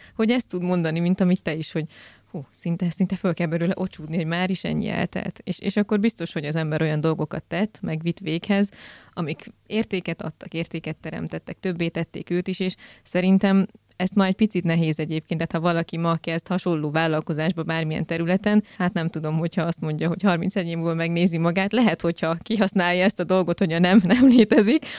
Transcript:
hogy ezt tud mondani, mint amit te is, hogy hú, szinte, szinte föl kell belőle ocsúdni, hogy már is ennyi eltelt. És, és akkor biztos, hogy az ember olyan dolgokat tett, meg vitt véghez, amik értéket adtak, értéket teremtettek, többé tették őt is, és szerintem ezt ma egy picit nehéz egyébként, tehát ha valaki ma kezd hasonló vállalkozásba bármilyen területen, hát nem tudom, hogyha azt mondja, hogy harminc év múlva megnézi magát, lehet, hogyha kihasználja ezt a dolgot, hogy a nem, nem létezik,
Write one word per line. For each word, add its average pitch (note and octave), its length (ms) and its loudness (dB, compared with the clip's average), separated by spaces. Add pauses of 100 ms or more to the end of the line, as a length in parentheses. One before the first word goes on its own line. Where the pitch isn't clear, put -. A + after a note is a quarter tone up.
(160)
hogy A3 160 0
ezt B3 160 0
tud F3+ 140 -6
mondani, E3+ 380 0
mint F3 220 0
amit F3+ 200 4
te D#3+ 140 -4
is, D#3+ 160 -8
hogy D#3 120 -2 (480)
hú, D3 200 -10
szinte, E3+ 380 -4
szinte F#3 260 -2
föl F3+ 180 -2
kell E3+ 140 -2
belőle E3+ 300 0
ocsúdni, D#3 380 -8
hogy E3 100 -2
már F3 240 -2
is F#3+ 140 -4
ennyi D#3 240 -2
eltelt. - 560 -6
És, - 160 -8
és - 160 -4
akkor G#3 240 0
biztos, G3 340 -2
hogy D#3 120 -6
az D3+ 100 -4
ember D#3 260 -2
olyan D#3 200 0
dolgokat D#3 420 -2
tett, F#3+ 380 -4
meg D#3+ 200 -6
vitt E3+ 180 -4
véghez, G3 500 -2 (440)
amik D#3 320 -8 (220)
értéket G3+ 540 -4
adtak, - 320 -12
értéket D#3+ 420 -8
teremtettek, D#3+ 640 -10
többé F3 280 -4
tették - 420 -8
őt F3 180 -2
is, F#3 120 -6
és F#3 160 -2 (280)
szerintem F#3+ 640 4 (300)
ezt F#3 200 -4
ma G3 100 4
egy F#3 100 0
picit G#3 280 0
nehéz E3 360 0
egyébként, D#3 400 -4
tehát E3 120 -4
ha E3 80 -2
valaki E3+ 380 -2
ma E3 180 0
kezd E3 320 -6
hasonló E3 440 -2
vállalkozásba D#3+ 720 -2
bármilyen D#3+ 420 -2
területen, F#3 580 0 (140)
hát F3+ 160 0
nem E3+ 160 -2
tudom, D#3 280 -4
hogyha E3 240 -2
azt E3 200 -4
mondja, D#3 260 -2
hogy F3 140 -2
harminc F3 340 0
év E3+ 220 -2
múlva E3 160 0
megnézi E3+ 440 2
magát, F3 340 0
lehet, G#3+ 300 2
hogyha E3 400 -2
kihasználja F#3 640 0
ezt G3+ 160 2
a F3+ 40 -4
dolgot, F3 360 2
hogy F3 140 0
a E3 60 2
nem, F3+ 240 8
nem B3 240 6
létezik, A#3 580 6 (140)